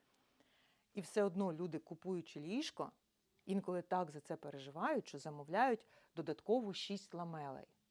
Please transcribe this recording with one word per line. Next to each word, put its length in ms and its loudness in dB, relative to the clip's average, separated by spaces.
І 60 -4
все 220 4
одно 300 2
люди, 260 -2
купуючи 640 -6
ліжко, 520 -2
інколи 380 0
так 280 2
за 100 -8
це 160 -6
переживають, 720 -2
що 100 -6
замовляють 680 2
додатково 560 2
шість 420 -4
ламелей. 540 -6